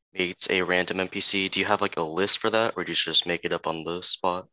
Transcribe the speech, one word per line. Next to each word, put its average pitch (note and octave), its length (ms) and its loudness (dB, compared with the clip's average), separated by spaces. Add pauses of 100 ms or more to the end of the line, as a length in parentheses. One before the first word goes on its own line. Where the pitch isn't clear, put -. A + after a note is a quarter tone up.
(140)
meets F#2 360 -2
a F#2+ 120 4
random F2+ 380 2
N F#2+ 80 0
P G2+ 140 -6
C, F#2+ 280 2
do F#2+ 100 -2
you F#2 60 2
have, G2+ 160 2
like, G2+ 160 -2
a E2+ 60 0
list E2 360 0
for A2+ 100 0
that, A2 260 2
or F2+ 80 -4
do E2 80 -6
you E2 40 -2
just - 300 2
make F2 200 -2
it E2+ 80 -2
up E2 140 -4
on D#2+ 160 -4
the E2+ 180 -4
spot? F2+ 520 -2